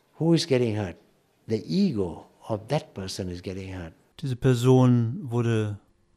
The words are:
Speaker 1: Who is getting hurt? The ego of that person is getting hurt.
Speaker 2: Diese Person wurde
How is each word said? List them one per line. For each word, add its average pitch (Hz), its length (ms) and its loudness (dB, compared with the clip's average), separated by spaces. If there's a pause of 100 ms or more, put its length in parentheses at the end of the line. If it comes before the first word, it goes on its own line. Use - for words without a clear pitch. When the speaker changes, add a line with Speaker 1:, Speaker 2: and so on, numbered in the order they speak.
(180)
Speaker 1:
Who 160 140 2
is 165 140 2
getting 123 280 2
hurt? 101 220 -4 (520)
The 110 180 0
ego 120 580 0 (240)
of 104 200 -4
that 151 260 -4
person 95 340 -8
is 87 140 -10
getting 95 320 -10
hurt. 87 180 -12 (280)
Speaker 2:
Diese 131 160 -6
Person 127 880 4
wurde 113 540 0 (380)